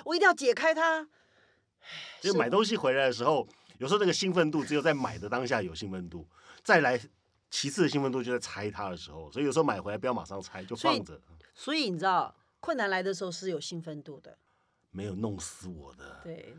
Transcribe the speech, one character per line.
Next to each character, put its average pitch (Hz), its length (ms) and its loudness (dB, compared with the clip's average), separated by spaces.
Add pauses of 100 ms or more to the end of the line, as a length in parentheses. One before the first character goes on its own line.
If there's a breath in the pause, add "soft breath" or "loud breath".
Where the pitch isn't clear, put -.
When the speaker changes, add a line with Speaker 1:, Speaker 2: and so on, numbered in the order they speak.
Speaker 1:
我 311 80 0
一 349 40 2
定 381 60 6
要 370 80 10
解 247 220 2
开 320 180 4
它？ 320 340 2 (1160 loud breath)
Speaker 2:
因 196 100 2
为 185 60 2
买 120 100 4
东 202 160 4
西 214 120 0
回 - 180 4
来 135 100 4
的 127 80 4
时 113 120 -4
候， 139 220 4 (320 loud breath)
有 127 80 -6
时 151 60 0
候 208 80 4
那 202 60 4
个 175 60 6
兴 185 200 0
奋 165 180 4
度 151 140 2
只 147 100 -2
有 147 60 4
在 147 140 4
买 123 240 -4
的 98 100 -8
当 127 180 -2
下 120 140 0
有 87 140 -6
兴 98 160 -8
奋 90 180 -8
度， 82 180 -14 (360 loud breath)
再 185 180 6
来 127 180 4 (520)
其 - 180 -4
次 139 140 0
的 151 60 6
兴 139 120 0
奋 135 100 2
度 127 120 0
就 120 100 -4
在 123 60 2
拆 104 320 -8
它 101 180 -6
的 90 80 -8
时 - 140 -14
候， 76 220 -14
所 131 100 -4
以 - 20 2
有 139 80 2
时 160 60 0
候 160 60 6
买 110 160 -2
回 98 100 -6
来 104 80 -4
不 101 80 -4
要 127 80 0
马 90 100 -6
上 98 160 -10
拆， 95 240 -12
就 95 120 -10
放 247 280 0
着。 - 80 -16
Speaker 1:
所 73 40 -16
以， - 40 -20 (340 soft breath)
所 - 200 -6
以 277 160 0
你 175 80 -4
知 160 60 -2
道， 180 300 2 (260)
困 339 160 -4
难 214 120 0
来 185 140 0
的 196 100 -2
时 185 100 -10
候 185 80 -6
是 190 200 -8
有 160 100 -4
兴 165 220 -8
奋 156 200 -10
度 143 180 -18
的。 - 180 -20 (540)
Speaker 2:
没 95 120 -8
有 101 120 -6
弄 104 220 -4
死 87 300 -14
我 76 280 -14
的， - 260 -18
Speaker 1:
对， 160 360 -16